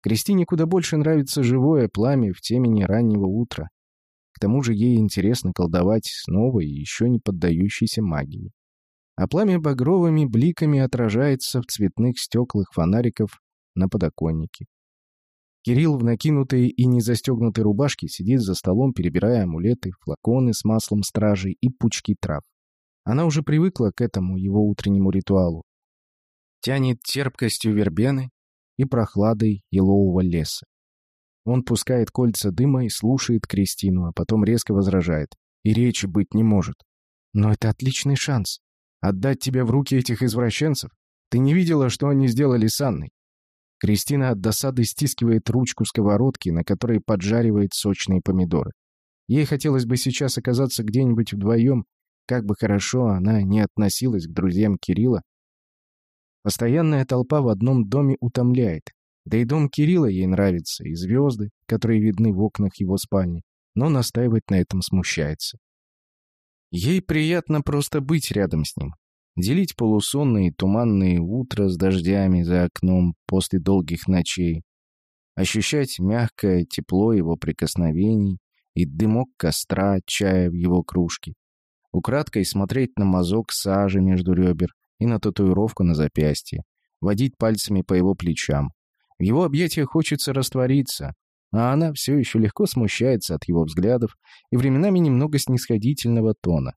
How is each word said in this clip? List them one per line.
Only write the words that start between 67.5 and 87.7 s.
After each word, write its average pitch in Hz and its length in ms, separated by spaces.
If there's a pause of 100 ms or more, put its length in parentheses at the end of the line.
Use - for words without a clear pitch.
просто 147 400
быть 147 300
рядом 82 340
с - 140
ним, 71 160 (420)
делить 139 400
полусонные 110 720
туманные 95 720
утра 104 480
с 90 80
дождями 95 640
за 87 220
окном 90 500 (120)
после 95 340
долгих 85 480
ночей, 85 540 (720)
ощущать 110 640
мягкое 98 640
тепло 104 480
его 82 240
прикосновений 90 1040 (360)
и 87 120
дымок 110 500
костра, 95 720
чая - 420
в - 60
его 87 280
кружке, - 520 (580)
украдкой 110 540
смотреть 117 500
на 104 80
мазок 92 480
сажи 98 480
между 92 320
рёбер 87 400 (260)
и 110 60
на 117 160
татуировку 98 640
на 85 100
запястье, 76 680 (400)
водить 104 340
пальцами 107 460